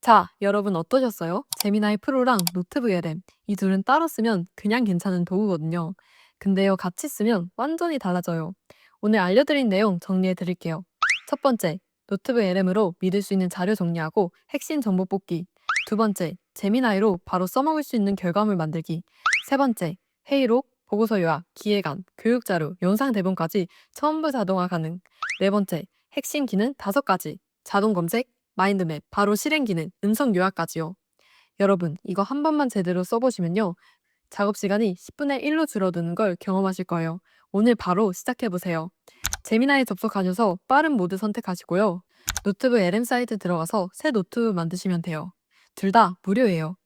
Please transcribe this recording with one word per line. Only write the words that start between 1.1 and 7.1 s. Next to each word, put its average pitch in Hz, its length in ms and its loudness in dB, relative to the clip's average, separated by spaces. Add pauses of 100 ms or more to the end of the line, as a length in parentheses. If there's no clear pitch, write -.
제미나이 208 400 2
프로랑 254 400 2 (160)
노트 180 260 -4
브이엘엠. 175 440 -2 (240)
이 202 80 -2
둘은 190 280 0
따로 311 240 2
쓰면 220 380 -2 (100)
그냥 226 280 0
괜찮은 180 420 0
도구거든요. 175 720 -2 (460)
근데요, 196 360 2
같이 190 320 -6
쓰면 208 480 0